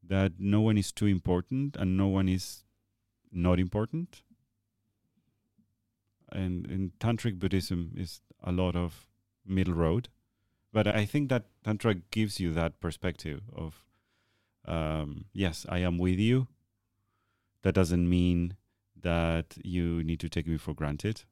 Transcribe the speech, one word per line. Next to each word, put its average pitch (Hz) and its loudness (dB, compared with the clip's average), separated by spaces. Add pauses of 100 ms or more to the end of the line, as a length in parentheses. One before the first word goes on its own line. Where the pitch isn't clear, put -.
That 95 0
no 101 4
one 110 4
is 98 0
too - -2
important 98 0
and 92 0
no 98 4
one 95 2
is 92 -4 (640)
not 90 2
important. 110 -4 (2000)
And 90 -4
in 95 -4
Tantric 113 -2
Buddhism 87 -2
is - -10 (220)
a 90 -4
lot 90 0
of 87 -6 (380)
middle 92 0
road. 85 0 (640)
But 107 4
I 104 2
think 143 -2
that 123 0 (180)
Tantra 107 0 (160)
gives 110 -2
you 87 0
that 82 -2
perspective 82 -6 (140)
of, 80 -12 (840)
um, 78 -4
yes, 92 -2
I 90 -2
am 87 0
with 90 2
you. 123 2 (1160)
That 92 4
doesn't 87 4
mean 90 4 (460)
that 82 0
you 85 -2
need 80 -2
to 85 -6
take 80 -4
me 82 0
for 76 -6
granted. 73 -4